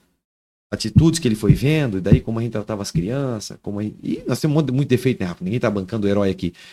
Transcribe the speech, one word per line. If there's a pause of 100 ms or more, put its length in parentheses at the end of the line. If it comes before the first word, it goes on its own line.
(720)
atitudes
que
ele
foi
vendo,
e
daí
como
a
gente
tratava
as
crianças,
como
a
gente...
e
nós
temos
um
monte,
muito
defeito,
né,
Rafa?
Ninguém
tá
bancando
o
herói
aqui. (200)